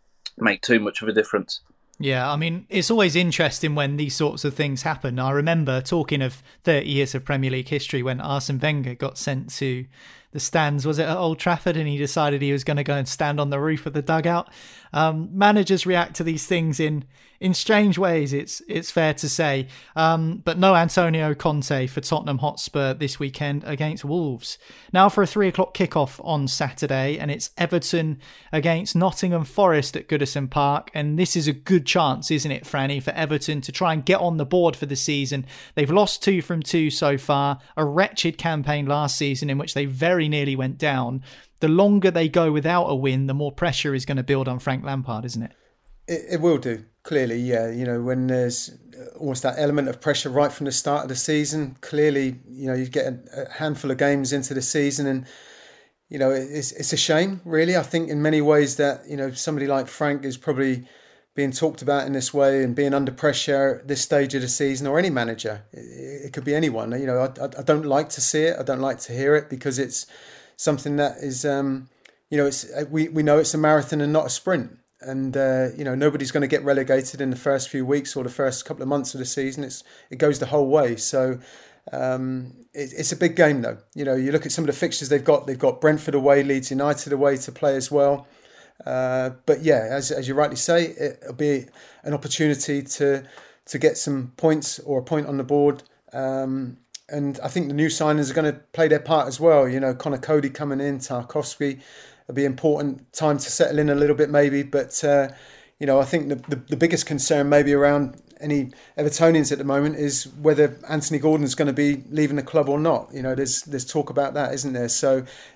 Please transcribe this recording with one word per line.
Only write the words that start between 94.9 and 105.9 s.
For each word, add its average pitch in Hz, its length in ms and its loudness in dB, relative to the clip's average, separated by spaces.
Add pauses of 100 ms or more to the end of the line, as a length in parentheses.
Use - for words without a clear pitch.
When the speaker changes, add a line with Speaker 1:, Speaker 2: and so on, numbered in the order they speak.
Speaker 3:
a 127 40 -4
point 151 260 -2
on 143 80 -4
the 135 80 -4
board. 143 400 2 (280)
Um, 131 640 -4 (300)
and 143 340 -4
I 143 60 -4
think 151 200 -4
the 143 60 -4
new 156 140 2
signings 151 420 0
are 135 40 -4
gonna 151 260 0 (120)
play 160 160 2
their 151 120 4
part 151 280 2
as 131 120 -6
well. 151 280 8
You 131 120 -2
know, 131 140 0
Connor 131 240 -4
Cody 143 320 0
coming 143 300 -4
in, 139 180 -2
Tarkowski, 135 800 -4 (420)
it'll 123 140 -10
be 139 80 2
important 143 680 0
time 147 260 0
to - 120 -6
settle 151 300 2
in 151 80 4
a 143 80 2
little 147 180 4
bit 147 160 2
maybe. 143 320 4
But, 139 400 -4
uh, 143 280 4 (500)
you 147 60 -4
know, 135 120 6